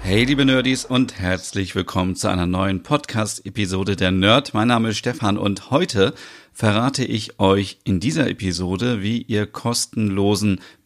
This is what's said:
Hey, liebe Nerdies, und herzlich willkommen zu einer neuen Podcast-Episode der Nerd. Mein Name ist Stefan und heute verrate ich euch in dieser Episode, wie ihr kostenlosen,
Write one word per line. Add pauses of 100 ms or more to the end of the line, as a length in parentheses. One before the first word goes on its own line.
(140)
Hey,
liebe
Nerdies,
und
herzlich
willkommen
zu
einer
neuen
Podcast-Episode
der
Nerd.
Mein
Name
ist
Stefan
und
heute (380)
verrate
ich
euch
in
dieser
Episode,
wie
ihr
kostenlosen, (240)